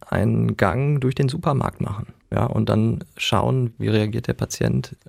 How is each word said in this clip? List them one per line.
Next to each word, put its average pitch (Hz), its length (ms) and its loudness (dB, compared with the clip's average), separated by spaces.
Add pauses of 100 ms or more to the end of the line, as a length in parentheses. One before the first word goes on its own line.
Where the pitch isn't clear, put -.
einen 110 560 0
Gang 139 420 2
durch 131 160 0
den 139 140 2
Supermarkt 147 500 -2
machen. - 280 -6 (220)
Ja, - 160 2
und 110 220 0
dann 110 360 2 (120)
schauen, 120 640 0
wie 110 100 -2
reagiert 107 400 0
der - 60 -2
Patient, - 600 -2 (140)